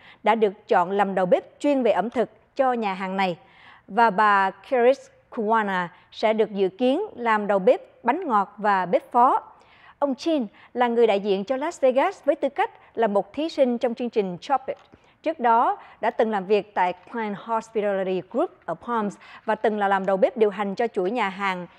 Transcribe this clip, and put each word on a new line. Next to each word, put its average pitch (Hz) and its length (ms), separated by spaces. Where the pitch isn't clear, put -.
đã 214 120
được 208 340
chọn 180 220
làm 196 240
đầu 185 120
bếp - 340
chuyên 285 220
về 233 80
ẩm 185 200
thực 226 200
cho 262 160
nhà 214 220
hàng 190 220
này. 185 200
Và 226 220
bà 196 400
Keris 254 480
Kuwana 208 560
sẽ 220 200
được 214 180
dự 190 180
kiến 262 340
làm 220 300
đầu 202 120
bếp 240 460
bánh 302 240
ngọt 202 280
và 196 300
bếp 220 260
phó. 269 300
Ông 285 160
Chin 294 320
là 240 140
người 233 180
đại 202 140
diện 196 240
cho 262 120
Las 311 240
Vegas 277 440
với 302 100
tư 277 140
cách 403 220
là 226 120
một 202 260
thí 302 160
sinh 247 300
trong 233 160
chương 240 160
trình 190 300
Chop 262 260
It. - 100
Trước 320 180
đó, 240 380
đã 220 100
từng 226 200
làm 190 160
việc 202 280
tại 180 180
Klein 214 260
Hospitality 196 920
Group 311 200
ở 165 100
Palms 214 420
và 214 100
từng 214 240
là 196 100
làm 190 180
đầu 196 100
bếp 208 200
điều 214 140
hành 196 240
cho 240 120
chuỗi 196 240
nhà 226 180
hàng 185 380